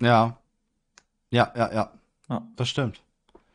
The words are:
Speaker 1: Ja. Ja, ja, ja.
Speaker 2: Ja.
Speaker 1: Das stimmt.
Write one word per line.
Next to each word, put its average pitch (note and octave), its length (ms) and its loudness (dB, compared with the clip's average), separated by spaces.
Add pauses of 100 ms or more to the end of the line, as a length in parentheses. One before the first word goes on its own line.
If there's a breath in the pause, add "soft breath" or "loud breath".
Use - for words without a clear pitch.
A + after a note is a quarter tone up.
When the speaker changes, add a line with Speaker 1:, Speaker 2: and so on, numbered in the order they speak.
Speaker 1:
Ja. A#2 380 2 (920)
Ja, A#2 260 2
ja, A2+ 160 -2
ja. G#2+ 200 -4 (360)
Speaker 2:
Ja. - 280 -6
Speaker 1:
Das B2 120 -4
stimmt. B2 340 -4 (520 soft breath)